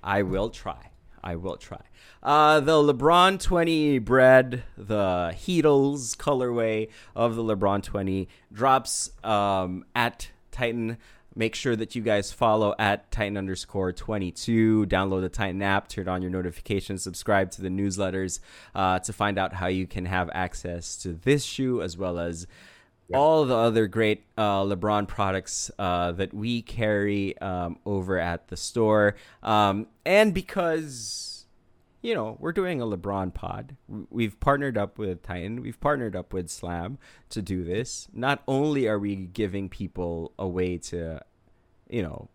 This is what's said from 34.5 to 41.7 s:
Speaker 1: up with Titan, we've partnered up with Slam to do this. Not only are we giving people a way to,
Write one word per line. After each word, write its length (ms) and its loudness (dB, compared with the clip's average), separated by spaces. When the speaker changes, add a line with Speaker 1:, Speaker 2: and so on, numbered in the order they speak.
Speaker 1:
up 200 -4
with 260 -6
Titan, 380 -8
we've 180 -12
partnered 360 -2
up 180 -10
with 160 -6
Slam 480 -8
to 120 -8
do 220 -4
this. 500 -6
Not 340 -2
only 400 0
are 120 0
we 160 -4
giving 540 -4
people 720 -6
a 80 -4
way 300 -2
to, 440 -8